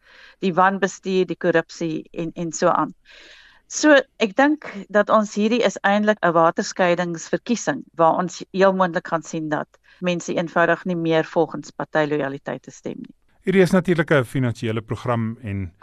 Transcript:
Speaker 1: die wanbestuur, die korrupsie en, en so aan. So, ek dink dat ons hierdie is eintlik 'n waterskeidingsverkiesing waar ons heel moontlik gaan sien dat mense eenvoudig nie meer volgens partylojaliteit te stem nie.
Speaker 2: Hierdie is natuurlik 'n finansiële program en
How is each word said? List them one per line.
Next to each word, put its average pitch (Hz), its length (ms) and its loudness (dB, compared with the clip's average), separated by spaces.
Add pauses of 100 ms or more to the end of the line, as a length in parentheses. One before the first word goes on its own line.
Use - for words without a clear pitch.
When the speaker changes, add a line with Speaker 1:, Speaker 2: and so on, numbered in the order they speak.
(420)
Speaker 1:
die 185 120 0
wanbestuur, 185 720 0
die 170 100 -6
korrupsie 165 760 -2
en, 165 240 -8
en 170 160 -6
so 180 160 0
aan. 165 260 2 (720)
So, 302 280 4 (240)
ek 214 160 -2
dink 277 540 0
dat 208 200 2
ons 214 260 2
hierdie 220 280 2
is 196 200 0
eintlik 208 380 2
'n 170 120 2
waterskeidingsverkiesing 170 1500 0 (120)
waar 165 220 4
ons - 340 -6
heel 190 220 4
moontlik 180 340 -2
gaan 160 160 -4
sien 156 260 -8
dat 147 180 -4 (340)
mense 180 320 -4
eenvoudig 170 520 0
nie 180 100 -4
meer 160 280 0
volgens 151 480 -4
partylojaliteit 147 920 -4
te 147 80 -20
stem - 260 -14
nie. - 180 -18 (300)
Speaker 2:
Hierdie 190 160 4
is 170 100 4
natuurlik 170 400 2
'n 139 140 4
finansiële 117 560 -4
program 113 640 -4
en 98 280 -8 (120)